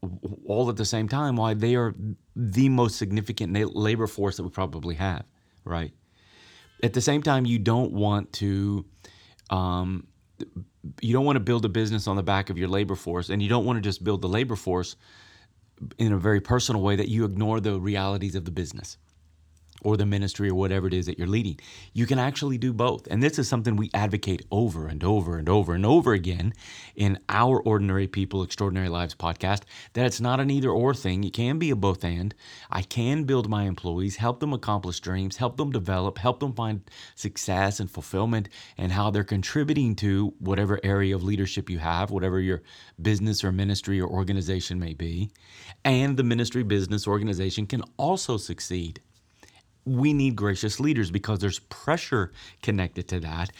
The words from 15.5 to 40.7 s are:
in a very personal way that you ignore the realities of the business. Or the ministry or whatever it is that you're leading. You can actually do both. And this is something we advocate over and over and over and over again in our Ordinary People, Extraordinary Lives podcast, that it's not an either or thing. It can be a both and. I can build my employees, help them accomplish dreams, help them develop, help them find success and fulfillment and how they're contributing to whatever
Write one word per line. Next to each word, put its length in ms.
in 160
a 40
very 240
personal 400
way 140
that 120
you 180
ignore 340
the 200
realities 560
of 100
the 60
business. 460
Or 160
the 80
ministry 440
or 60
whatever 320
it 60
is 140
that 100
you're 100
leading. 320
You 120
can 140
actually 380
do 160
both. 340
And 140
this 160
is 100
something 280
we 180
advocate 580
over 360
and 160
over 340
and 120
over 240
and 120
over 280
again 400
in 240
our 320
Ordinary 460
People, 360
Extraordinary 460
Lives 260
podcast, 480
that 120
it's 160
not 180
an 100
either 200
or 240
thing. 300
It 100
can 260
be 120
a 40
both 280
and. 300
I 120
can 420
build 260
my 140
employees, 540
help 220
them 140
accomplish 460
dreams, 380
help 200
them 140
develop, 460
help 220
them 140
find 280
success 640
and 100
fulfillment 600
and 140
how 180
they're 140
contributing 720
to 420
whatever 440